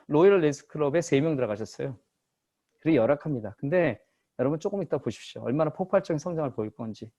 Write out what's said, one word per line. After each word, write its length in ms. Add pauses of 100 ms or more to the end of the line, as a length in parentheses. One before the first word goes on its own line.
로열 340
레이스 260
클럽에 340
세 200
명 140
들어가셨어요. 600 (840)
그리고 180
열악합니다. 640
근데 420 (380)
여러분, 200
조금 220
이따 160
보십시오. 460
얼마나 280
폭발적인 460
성장을 360
보일 180
건지. 480